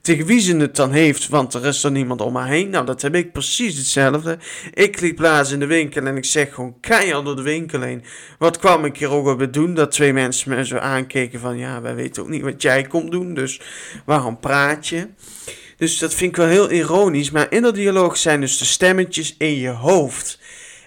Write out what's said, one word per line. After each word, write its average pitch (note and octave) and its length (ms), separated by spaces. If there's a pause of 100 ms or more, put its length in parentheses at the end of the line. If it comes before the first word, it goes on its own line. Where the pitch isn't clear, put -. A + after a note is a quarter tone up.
tegen D#3+ 240
wie A#3 140
ze F3+ 160
het D3 200
dan C3+ 140
heeft, D3 380
want C3 260
er B2 120
is C#3+ 180
er D3 60
niemand B2+ 300
om B2 160
haar B2+ 120
heen. F3 220
Nou, D#3 160
dat C3 160
heb D#3 120
ik F3 180
precies E3+ 440
hetzelfde. C#3+ 640 (360)
Ik G#3 260
liep E3+ 180
laatst D3+ 340
in C#3+ 60
de C#3+ 80
winkel D3 400
en C3+ 100
ik C3 80
zeg C#3 300
gewoon B2 260
keihard F#3 440
door C#3+ 120
de C3 60
winkel D#3 380
heen, B2 240 (340)
"Wat E3 200
kwam F3 260
ik C#3 120
hier C#3+ 140
ook C#3+ 160
alweer C3+ 240
doen?" D#3 240
Dat D3+ 160
twee C#3+ 220
mensen C3 380
me B2+ 160
zo B2 100
aankeken C3 640
van, A#2+ 180
"Ja, B2+ 220
wij A#2+ 140
weten B2 280
ook - 60
niet D#3 140
wat C3+ 200
jij C3+ 200
komt E3 280
doen, F3+ 240
dus C3 260 (440)
waarom B2+ 360
praat C#3+ 460
je?" E3+ 200 (680)
Dus E3 220
dat D#3+ 160
vind F3+ 160
ik D3 60
wel E3+ 100
heel F#3 240
ironisch, D#3+ 600
maar D3+ 220
innerdialoog G3 640
zijn D3+ 240
dus C3+ 180
de C3 60
stemmetjes F3+ 720
in D3+ 160
je B2+ 140
hoofd. C3+ 680 (480)